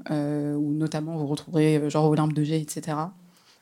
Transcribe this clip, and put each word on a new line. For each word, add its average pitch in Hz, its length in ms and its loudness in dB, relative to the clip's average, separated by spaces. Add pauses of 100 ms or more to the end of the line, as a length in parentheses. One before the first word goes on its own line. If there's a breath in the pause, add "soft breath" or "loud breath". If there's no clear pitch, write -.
(100)
euh, 147 440 -2
où 147 180 0
notamment 156 440 -2
vous 151 100 -2
retrouverez, 156 520 2
euh, 147 120 -2
genre 156 180 4
Olympe 156 240 4
de 151 120 2
G, 156 160 0
et 151 80 -6
cetera. 156 440 -6 (500 soft breath)